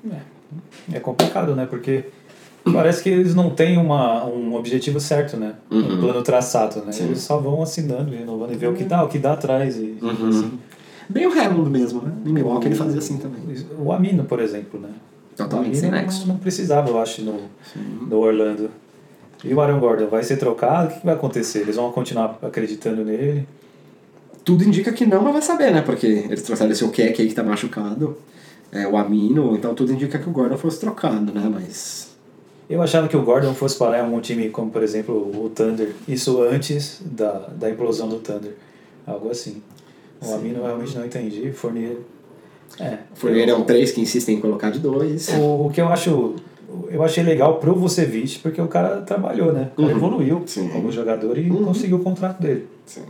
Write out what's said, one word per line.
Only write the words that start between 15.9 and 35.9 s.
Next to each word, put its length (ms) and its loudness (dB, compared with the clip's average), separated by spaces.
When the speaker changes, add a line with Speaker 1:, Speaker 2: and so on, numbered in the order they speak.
Speaker 1:
não, 60 0
Speaker 2:
nexo. 300 -2
Speaker 1:
não 100 0
precisava, 520 0
eu 100 2
acho, 220 -4
no, 120 -6
Speaker 2:
Sim. 60 -12
Speaker 1:
no 100 2
Orlando. 500 2
E 100 -2
o 80 4
Aaron 180 4
Gordon 280 2
vai 160 0
ser 140 0
trocado? 560 2
O 60 -14
que 60 -10
vai 100 4
acontecer? 440 -2
Eles 180 0
vão 160 0
continuar 480 -2
acreditando 640 -4
nele? 420 -2
Speaker 2:
Tudo 220 6
indica 260 4
que 140 2
não, 160 6
mas 120 4
vai 80 2
saber, 300 4
né? 100 4
Porque 260 0
eles 340 0
trouxeram 300 0
esse 120 0
Okeke 380 2
aí 80 4
que 60 -4
tá 80 -2
machucado. 720 -2
É, 160 -6
o 120 0
Amino, 580 2
então 180 -2
tudo 200 0
indica 260 -2
que 80 -6
o 60 -4
Gordon 240 0
fosse 200 -2
trocado, 540 -2
né? 180 -2
Mas 600 -8
Speaker 1:
Eu 120 0
achava 260 2
que 80 -2
o 60 4
Gordon 320 2
fosse 240 -2
parar 220 2
em 20 0
algum 180 -2
time 300 -4
como, 200 -6
por 140 0
exemplo, 320 -2
o 400 -2
Thunder. 380 0